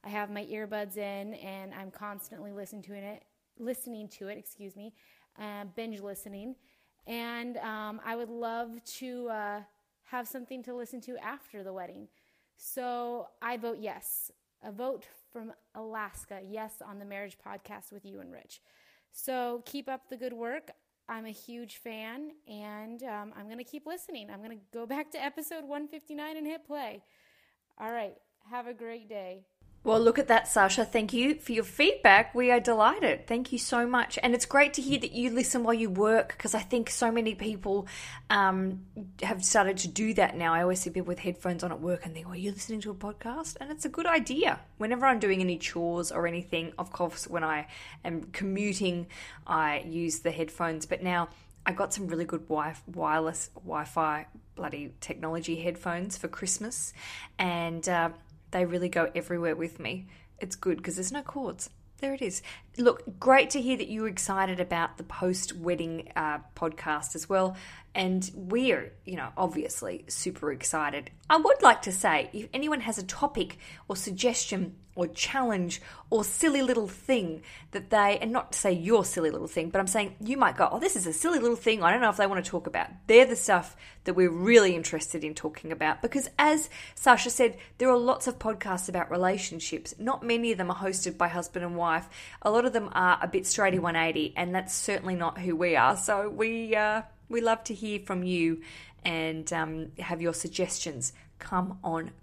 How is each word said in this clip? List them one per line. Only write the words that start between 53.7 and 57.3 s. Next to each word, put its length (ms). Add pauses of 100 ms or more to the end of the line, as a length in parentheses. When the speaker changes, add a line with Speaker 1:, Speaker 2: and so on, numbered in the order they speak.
Speaker 2:
bloody 440
technology 600
headphones 560
for 100
Christmas. 640 (460)